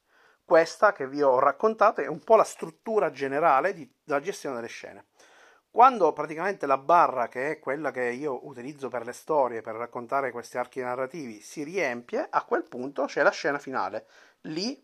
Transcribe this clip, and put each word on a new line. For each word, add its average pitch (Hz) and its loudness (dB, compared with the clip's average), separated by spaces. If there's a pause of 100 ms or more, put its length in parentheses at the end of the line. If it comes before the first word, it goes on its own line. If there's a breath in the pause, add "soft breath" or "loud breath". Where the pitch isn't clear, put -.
(460 soft breath)
questa 175 4
che 135 -6
vi 143 -4
ho 131 6
raccontato 208 2
è 135 -4
un 156 -8
po' - 4
la 196 8
struttura 185 -2
generale 143 2
di, 160 -16 (120)
della 143 -2
gestione 160 -8
delle 117 -8
scene. - -16 (680 soft breath)
Quando 220 6
praticamente 156 -4
la 135 4
barra, 139 4
che 131 -4
è 156 -6
quella 139 -4
che 123 -4
io 123 -4
utilizzo 135 -12
per 117 -8
le 120 -10
storie, 120 -2
per 113 -10
raccontare 120 -4
questi 120 -10
archi 123 -6
narrativi, 123 -8
si - -12
riempie, 160 -6
a - 0
quel 339 -2
punto 135 -6
c'è 143 -2
la - 6
scena 143 -4
finale. 113 -6 (360 soft breath)
Lì 185 -8